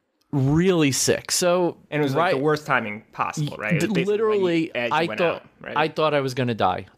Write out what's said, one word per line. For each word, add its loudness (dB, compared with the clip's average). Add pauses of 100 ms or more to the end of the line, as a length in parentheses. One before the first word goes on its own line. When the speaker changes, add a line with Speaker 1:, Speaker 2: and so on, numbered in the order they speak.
(320)
Speaker 1:
really 2
sick. -2
So 2 (140)
Speaker 2:
And -2
it 2
was, -2
like, 2 (120)
Speaker 1:
right 0
Speaker 2:
the -2
worst 0
timing -2
possible, -4
right? -4
It 2
was 2
Speaker 1:
D-, -2
Speaker 2:
basically 2
when 0
you, 0
Speaker 1:
literally, 0
Speaker 2:
as -2
you 0
Speaker 1:
I 0
Speaker 2:
went -6
Speaker 1:
thought, 0
Speaker 2:
out, -14 (180)
right? -8
Speaker 1:
I 2
thought 0
I 2
was -4
gonna -2
die. 0 (120)